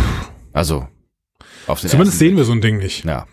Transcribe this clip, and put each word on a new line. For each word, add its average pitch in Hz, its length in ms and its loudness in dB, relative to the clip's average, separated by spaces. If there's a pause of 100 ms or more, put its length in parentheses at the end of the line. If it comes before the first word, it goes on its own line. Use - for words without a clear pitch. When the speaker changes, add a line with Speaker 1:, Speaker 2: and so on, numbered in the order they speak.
(540)
Speaker 1:
Also, 76 340 -2 (800)
auf - 140 -4
den - 80 -4
Speaker 2:
Zumindest 170 260 4
Speaker 1:
ersten - 40 0
Speaker 2:
sehen 160 100 4
wir 196 60 2
Speaker 1:
Blick. 147 120 4
Speaker 2:
so 117 60 0
ein 113 80 0
Ding 107 160 0
nicht. 95 280 -6
Speaker 1:
Ja. 73 280 -6